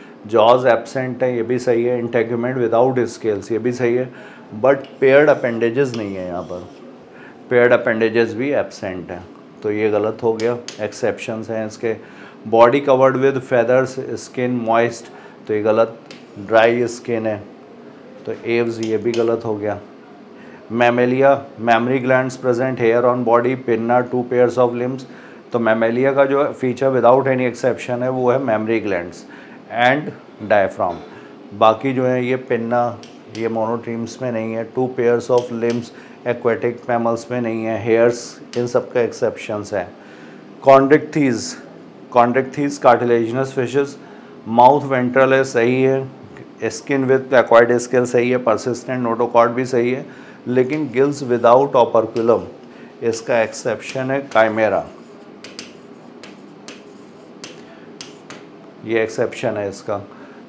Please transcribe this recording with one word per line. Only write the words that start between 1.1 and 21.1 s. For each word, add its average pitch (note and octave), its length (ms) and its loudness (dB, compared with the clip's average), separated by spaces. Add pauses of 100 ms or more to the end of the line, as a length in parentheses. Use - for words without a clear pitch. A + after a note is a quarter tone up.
है, B2+ 120 0
ये A2+ 80 -2
भी B2 160 -2
सही A#2+ 240 0
है, B2 200 -2
integument A#2+ 540 -2
without A#2+ 380 2 (140)
scales, G#2 420 -6
ये A2 80 -2
भी A#2+ 120 -2
सही A#2+ 240 -2
है, B2+ 140 -4 (520)
but C#3 160 4 (240)
paired C#3 280 6
appendages A#2+ 680 0
नहीं G2+ 180 -8
है F#2 120 -8
यहाँ F2+ 140 -8 (100)
पर, F2+ 160 -12 (840)
paired B2 280 4
appendages A2+ 560 0
भी B2 180 -4
एब्सेंट F#2+ 600 -6
हैं, F2+ 120 -12 (400)
तो G#2+ 80 -2
ये G#2+ 180 -2
गलत G#2+ 340 -2
हो A2+ 100 0
गया, A2+ 240 -4 (240)
एक्सेप्शंस A2 680 -6
हैं A2 180 -6
इसके। A2 280 -6 (540)
Body A#2+ 380 6
covered C3 380 4
with C3+ 120 2 (140)
feathers, B2+ 400 2 (340)
skin B2 320 -4 (120)
moist, A#2 340 2 (440)
तो A2 60 -4
ये G#2+ 80 -2
गलत, A2+ 380 0 (400)
ड्राई A2+ 480 2
स्किन A#2 400 -6
है, G#2+ 100 -4 (880)
तो A2 80 -8 (120)
एव्स A#2 340 -2
ये A2 180 -2
भी G#2+ 140 -2
गलत A#2 340 -2
हो A2 100 -4
गया। G2+ 240 -6 (920)
Mammalia, B2 640 4 (240)